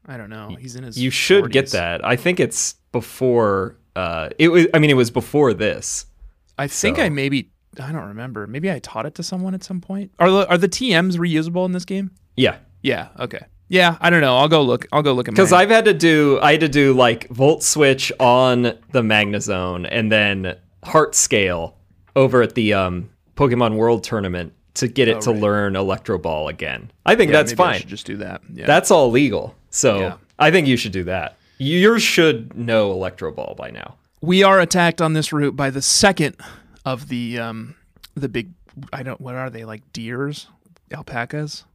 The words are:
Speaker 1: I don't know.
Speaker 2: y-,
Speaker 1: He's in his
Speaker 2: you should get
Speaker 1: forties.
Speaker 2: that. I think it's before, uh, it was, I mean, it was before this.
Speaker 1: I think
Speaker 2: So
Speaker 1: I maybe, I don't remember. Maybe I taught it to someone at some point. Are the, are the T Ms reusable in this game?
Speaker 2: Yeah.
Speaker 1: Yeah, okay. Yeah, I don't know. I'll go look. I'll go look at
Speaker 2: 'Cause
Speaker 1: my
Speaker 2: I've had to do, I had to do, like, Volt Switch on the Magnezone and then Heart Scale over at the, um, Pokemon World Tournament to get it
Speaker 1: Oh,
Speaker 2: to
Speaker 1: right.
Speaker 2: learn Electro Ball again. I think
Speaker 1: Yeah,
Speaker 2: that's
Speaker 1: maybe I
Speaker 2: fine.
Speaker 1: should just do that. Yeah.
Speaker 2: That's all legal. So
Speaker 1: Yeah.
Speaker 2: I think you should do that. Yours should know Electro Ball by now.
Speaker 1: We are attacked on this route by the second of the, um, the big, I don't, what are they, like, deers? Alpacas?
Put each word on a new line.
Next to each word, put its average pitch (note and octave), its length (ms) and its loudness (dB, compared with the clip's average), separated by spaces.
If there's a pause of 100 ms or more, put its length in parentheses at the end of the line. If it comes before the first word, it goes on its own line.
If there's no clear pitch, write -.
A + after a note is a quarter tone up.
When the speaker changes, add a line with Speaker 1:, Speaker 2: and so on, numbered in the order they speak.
Speaker 1:
I C3+ 100 -16
don't G#2+ 140 -16
know. A2 200 -16
Speaker 2:
y-, - 100 -14
Speaker 1:
He's B2 160 -18
in B2+ 80 -14
his A#2 140 -12
Speaker 2:
you B2+ 120 -2
should F#3 400 2
get C3+ 120 2
Speaker 1:
forties. C3+ 100 -8
Speaker 2:
that. E2+ 320 -4
I B2 120 0
think F3 240 -2
it's - 340 -4 (180)
before, A2+ 840 0 (200)
uh, E2 320 -6 (100)
it D#3+ 100 4
was, E3+ 260 6
I D#3+ 40 4
mean, D3+ 120 4
it C#3 60 4
was A#2+ 140 2
before B2+ 440 0
this. - 520 -6 (520)
Speaker 1:
I C#3+ 80 -4
think G#3+ 300 -4
Speaker 2:
So E4 80 0
Speaker 1:
I F#3 40 0
maybe, C#3 420 -4 (300)
I C#3 120 -12
don't A#2+ 160 -10
remember. G#2+ 380 -12
Maybe D3+ 240 -6
I C#3+ 100 -6
taught A2+ 260 -10
it D#3 100 -12
to E3+ 60 -12
someone F#3 320 -8
at F#3+ 100 -10
some F#3 160 -10
point. G3 380 -12
Are F3+ 120 6
the, G3 180 2
are F3 100 2
the F#3 100 2
T B3 220 -4 (100)
Ms F3+ 180 0
reusable E3+ 480 -2
in F#3 60 -4
this F3+ 120 -8
game? G3 260 -8 (260)
Speaker 2:
Yeah. B2 200 0 (260)
Speaker 1:
Yeah, A2 260 -4 (100)
okay. - 260 -10 (240)
Yeah, F3 320 2
I E3+ 80 2
don't E3+ 140 4
know. B2+ 140 4
I'll D3 120 4
go D#3 140 4
look. B2 300 0
I'll D3+ 100 0
go C#3+ 100 2
look A#2+ 160 -2
at G#2+ 60 -8
Speaker 2:
'Cause F3 180 4
Speaker 1:
my F3+ 60 8
Speaker 2:
I've F3+ 100 4
had A3+ 160 4
to G#3 100 4
do, D3+ 460 4
I D3 120 4
had D3+ 80 2
to D#3+ 80 2
do, C#3 260 4
like, A#2+ 340 2
Volt C3+ 340 2
Switch C3+ 560 2
on B2+ 440 4
the A#2+ 400 -2
Magnezone G2+ 880 -2
and A2 200 -2
then G2+ 460 0 (280)
Heart - 300 0
Scale F2+ 640 0 (400)
over B2+ 240 4
at A2 140 0
the, G#2+ 180 0
um, F#2 380 -2 (260)
Pokemon A#2+ 400 0
World A2+ 280 2
Tournament F2+ 500 -8 (200)
to C3 140 -4
get B2 200 2
it A2+ 100 2
Speaker 1:
Oh, - 20 -10
Speaker 2:
to A#2+ 120 -2
Speaker 1:
right. G#2+ 100 -2
Speaker 2:
learn G2+ 340 0
Electro F#2+ 420 -4
Ball D#2 300 -6
again. C#2+ 420 -12 (140)
I G3+ 100 4
think F#3+ 160 2
Speaker 1:
Yeah, D#3 80 4
Speaker 2:
that's B2 140 0
Speaker 1:
maybe A2+ 100 0
I E3 100 2
Speaker 2:
fine. F2+ 80 -4
Speaker 1:
should - 80 -16
just G2 180 -14
do G#2 120 -12
that. F#2+ 220 -14 (140)
Yeah. D#2 120 -14
Speaker 2:
That's D3+ 240 2
all C#3+ 200 6
legal. A#2 440 0 (160)
So G#2+ 300 0
Speaker 1:
Yeah. F2 140 -4 (240)
Speaker 2:
I D3+ 120 4
think E3+ 160 2
you B2+ 120 2
should G#2+ 140 -6
do F#2 120 -8
that. F2+ 320 -8 (220)
Yours F#3 440 2
should D3 540 0
know A2+ 360 0
Electro F#2 400 -8
Ball - 260 -12
by B1 120 -14
now. G#1 260 -18 (260)
Speaker 1:
We F#3 220 4
are F#3+ 160 6
attacked E3+ 420 2
on D#3 100 0
this D#3 200 -2
route C#3+ 240 -2
by C#3 140 -2
the C3+ 120 -8
second F3+ 540 0 (500)
of C3 220 -8
the, A#2+ 300 -8
um, A2+ 360 -12 (400)
the C#3 160 -8
big, G#2 200 -6 (420)
I C3+ 100 -12
don't, B2+ 180 -14
what B2+ 140 -14
are B2+ 160 -10
they, A2+ 160 -16
like, A2 160 -16 (100)
deers? B2 540 -8 (440)
Alpacas? D3 720 -10 (100)